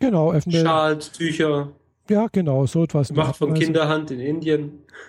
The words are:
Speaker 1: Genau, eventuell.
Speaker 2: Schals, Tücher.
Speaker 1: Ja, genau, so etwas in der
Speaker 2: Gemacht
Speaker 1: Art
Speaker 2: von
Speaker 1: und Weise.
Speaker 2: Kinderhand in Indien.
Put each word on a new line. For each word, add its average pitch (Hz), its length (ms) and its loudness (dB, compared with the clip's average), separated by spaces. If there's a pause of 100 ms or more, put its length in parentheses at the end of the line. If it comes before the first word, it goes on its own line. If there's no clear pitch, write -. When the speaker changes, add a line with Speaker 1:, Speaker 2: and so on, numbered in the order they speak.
Speaker 1:
Genau, 175 320 2
eventuell. 165 320 2
Speaker 2:
Schals, 156 480 0
Tücher. 151 600 -2 (380)
Speaker 1:
Ja, 214 220 2
genau, 139 340 2
so 165 180 0
etwas 147 260 -2
in 151 40 -10
der 151 80 2
Speaker 2:
Gemacht 143 120 0
Speaker 1:
Art - 40 -20
Speaker 2:
von 147 120 0
Speaker 1:
und 160 60 0
Weise. 165 80 2
Speaker 2:
Kinderhand 156 460 0
in 127 100 -8
Indien. 151 520 -2 (360)